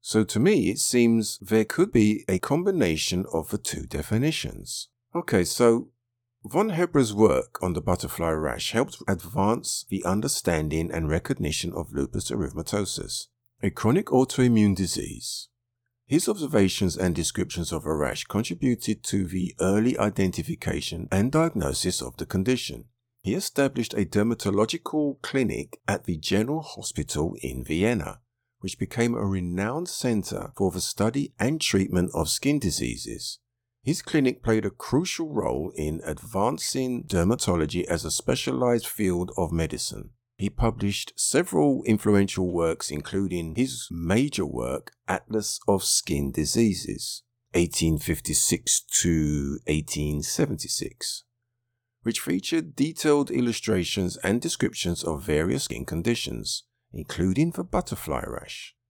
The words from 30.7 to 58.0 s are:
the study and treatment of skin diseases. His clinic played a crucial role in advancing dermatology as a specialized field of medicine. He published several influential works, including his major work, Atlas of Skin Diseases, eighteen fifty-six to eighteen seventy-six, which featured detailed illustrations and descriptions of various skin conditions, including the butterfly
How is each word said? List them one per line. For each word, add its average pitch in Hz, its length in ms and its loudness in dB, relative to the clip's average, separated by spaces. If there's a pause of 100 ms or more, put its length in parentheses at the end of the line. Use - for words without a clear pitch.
the 90 100 -4
study 120 560 -2
and 151 240 0
treatment - 520 2
of 82 160 -2
skin 143 300 2
diseases. - 800 -4 (440)
His - 180 -2
clinic 135 400 2
played 110 240 2
a 98 60 -2
crucial 160 580 -2
role 87 460 -2
in 78 280 -2
advancing 120 1000 -2
dermatology 87 800 2
as 85 180 -2
a 78 80 -4
specialized 123 760 0
field 90 500 0
of 87 140 0
medicine. 82 580 -4 (280)
He 98 120 -2
published 113 680 -2
several 151 640 2
influential 101 680 4
works, 82 400 0
including 85 640 -4
his 127 360 -2
major 92 540 0
work, 62 480 -4 (120)
Atlas - 640 -2
of 202 160 4
Skin 71 480 0
Diseases, - 920 0 (300)
eighteen 82 440 2
fifty-six - 840 0 (200)
to 76 680 2
eighteen 73 560 -2
seventy-six, - 1040 -4 (800)
which - 180 -2
featured 160 540 -2
detailed 147 560 2
illustrations 104 840 0
and 104 220 0
descriptions - 640 -2
of 80 200 -4
various 78 420 0
skin 58 180 -8
conditions, 78 800 -4 (300)
including 95 580 0
the 180 140 -6
butterfly - 600 -4